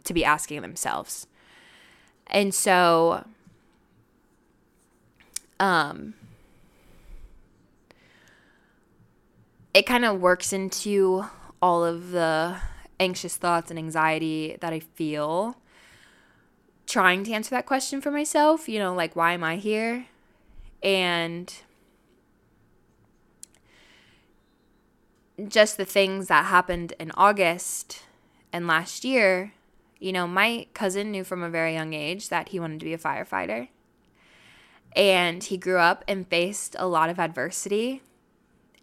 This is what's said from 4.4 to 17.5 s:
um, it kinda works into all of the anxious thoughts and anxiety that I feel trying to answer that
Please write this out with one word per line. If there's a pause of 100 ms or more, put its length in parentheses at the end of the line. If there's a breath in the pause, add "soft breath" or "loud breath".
um, (3500 soft breath)
it
kinda
works
into (360 loud breath)
all
of
the (420 loud breath)
anxious
thoughts
and
anxiety
that
I
feel (1300 soft breath)
trying
to
answer
that